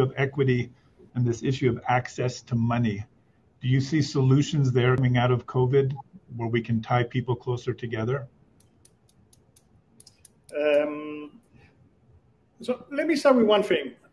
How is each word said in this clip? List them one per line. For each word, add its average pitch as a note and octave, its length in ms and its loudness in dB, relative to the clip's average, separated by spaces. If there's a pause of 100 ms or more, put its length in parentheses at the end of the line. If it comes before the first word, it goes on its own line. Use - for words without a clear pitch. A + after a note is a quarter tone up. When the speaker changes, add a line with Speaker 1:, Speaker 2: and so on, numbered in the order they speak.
Speaker 1:
of C3+ 40 -2 (160)
equity C3 360 0 (520)
and B2+ 160 -2
this A2+ 140 -4
issue - 300 0
of A2 40 -4 (220)
access B2 340 -4 (160)
to B2 60 -2
money, A#2 420 0 (640)
do B2+ 60 -6
you C3+ 220 4
see D#3 120 2
solutions C3+ 640 2 (120)
there B2+ 180 4
coming B2 280 2
out B2 120 2
of B2 100 0
covid C3 420 2 (500)
where A2+ 180 -4
we A#2 120 0
can A2+ 140 0
tie B2 240 0 (100)
people B2 200 -2 (100)
closer B2 280 -6 (120)
together? A2 320 -4 (2500)
Speaker 2:
Um, D3+ 760 -2 (1300)
so B3 60 -2 (260)
let D#4 120 -2
me D#4+ 120 0
start C#4 180 6
with A3 160 4
one G3 160 4
thing. D3+ 140 0 (280)